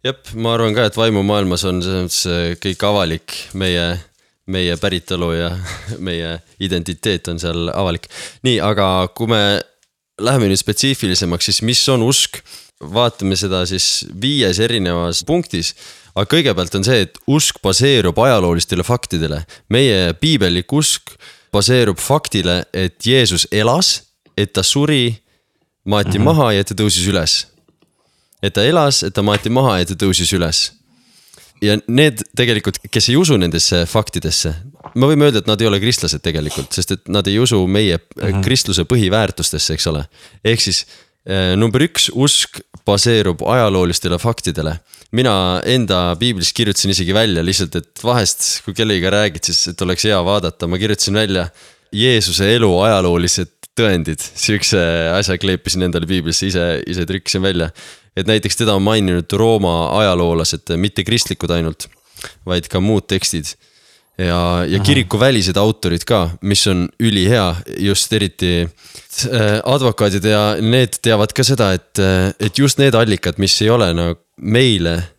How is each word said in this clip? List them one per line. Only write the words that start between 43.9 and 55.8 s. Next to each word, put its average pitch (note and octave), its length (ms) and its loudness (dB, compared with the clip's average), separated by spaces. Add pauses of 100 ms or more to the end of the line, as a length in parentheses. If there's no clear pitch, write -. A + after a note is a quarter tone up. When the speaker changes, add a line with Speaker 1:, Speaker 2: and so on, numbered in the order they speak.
Speaker 1:
faktidele. E2 640 -4 (320)
Mina F#2+ 540 2
enda F#2 500 2
piiblis G2 360 -2
kirjutasin G2+ 400 0
isegi F#2 220 -2
välja G2+ 300 2
lihtsalt, F2+ 320 -2
et - 280 -8
vahest, - 640 -2
kui G2 80 -8
kellegiga F#2+ 380 0
räägid, G2+ 320 0
siis - 240 -2
et - 140 -8
oleks F2+ 220 -2
hea G#2+ 200 2
vaadata. F2 440 -2
Ma F2+ 100 -2
kirjutasin G2+ 360 -2
välja F#2+ 360 0 (420)
Jeesuse G#2 640 2
elu A2+ 160 4 (100)
ajaloolised F2+ 720 0 (260)
tõendid. F2 420 0
Siukse - 600 -2 (340)
asja F#2+ 240 0
kleepisin F#2 460 -2